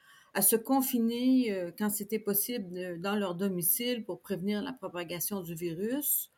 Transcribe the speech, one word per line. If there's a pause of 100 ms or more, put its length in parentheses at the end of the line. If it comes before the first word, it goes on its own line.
(340)
à
se
confiner,
euh,
quand
c'était
possible,
euh,
dans
leur
domicile
pour
prévenir
la
propagation
du
virus,